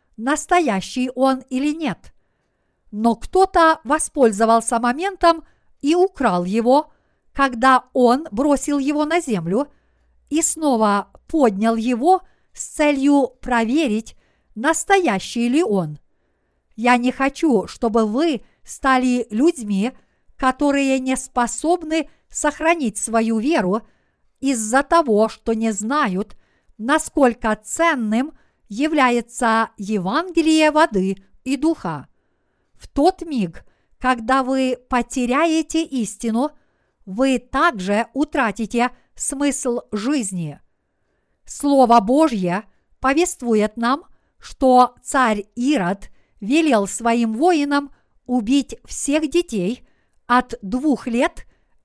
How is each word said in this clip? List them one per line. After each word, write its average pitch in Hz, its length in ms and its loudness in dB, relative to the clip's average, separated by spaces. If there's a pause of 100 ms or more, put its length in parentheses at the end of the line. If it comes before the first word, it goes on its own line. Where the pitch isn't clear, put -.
(180)
настоящий 254 960 -2
он 262 260 0 (100)
или 277 240 -2
нет. 302 400 -8 (800)
Но 220 240 0
кто-то 339 680 2
воспользовался 226 960 2
моментом 330 640 0 (380)
и 294 140 0
украл 247 500 0
его, 233 460 2 (400)
когда 254 600 2
он 262 380 2
бросил 285 460 0
его 294 280 -2
на 330 140 0
землю, 208 520 -4 (580)
и 320 140 0
снова 220 680 0 (160)
поднял 226 480 2
его 254 460 0 (320)
с - 120 -14
целью 285 640 2 (120)
проверить, 233 760 -2 (380)
настоящий 247 960 0
ли 294 140 2
он. 165 340 -2 (800)
Я 240 220 2
не 247 140 0
хочу, 269 540 0
чтобы 226 400 -2
вы 262 380 -2 (200)
стали 254 680 0
людьми, 226 600 0 (440)
которые 269 640 0
не 262 180 -2
способны 311 920 -4 (200)
сохранить 302 680 -2
свою 226 420 -2
веру 226 420 0 (580)
из-за 254 440 0
того, 233 460 2
что - 240 -6
не 226 180 -2
знают, 208 640 -4 (400)
насколько 240 840 0
ценным 269 680 -2 (360)
является 240 1080 0
Евангелие 302 920 0
воды 214 520 0 (200)
и 262 140 -4
духа. 247 500 -4 (680)
В - 140 -20
тот 349 340 0
миг, 254 440 -6 (340)
когда 254 440 0
вы 262 340 -2 (120)
потеряете 311 920 -2
истину, 240 680 -4 (540)
вы 247 340 0
также 233 760 0
утратите 240 800 -2 (240)
смысл 269 680 -4 (100)
жизни. 196 680 -4 (840)
Слово 262 540 4
Божье 220 640 2 (360)
повествует 240 800 0
нам, 247 280 -2 (340)
что 254 640 4
царь 226 420 0 (100)
Ирод 233 540 -2 (320)
велел 240 460 2
своим 233 460 -2
воинам 285 580 0 (340)
убить 247 580 -2
всех 302 460 -4
детей 240 580 -4 (380)
от 247 360 0
двух 254 460 -2
лет 247 380 -2 (400)